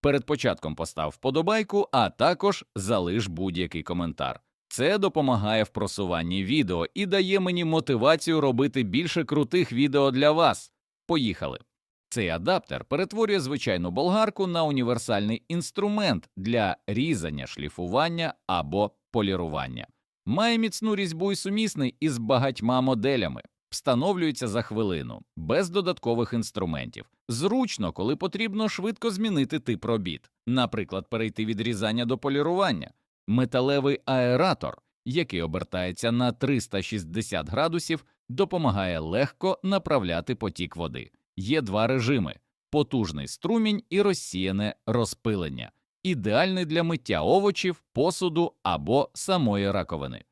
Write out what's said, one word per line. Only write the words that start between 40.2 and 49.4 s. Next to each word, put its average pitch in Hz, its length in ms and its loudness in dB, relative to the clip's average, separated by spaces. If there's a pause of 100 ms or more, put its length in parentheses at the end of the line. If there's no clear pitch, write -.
потік 92 400 -6
води. 71 360 -8 (260)
Є 123 240 0
два 107 260 2
режими: 123 480 0 (340)
потужний 101 580 0
струмінь 220 600 0
і 190 120 2
розсіяне 101 720 0 (100)
розпилення. 95 840 -2 (320)
Ідеальний 170 600 2
для 160 180 0
миття 156 380 0
овочів, 180 640 2 (100)
посуду 170 600 0 (100)
або 92 500 0
самої 104 580 2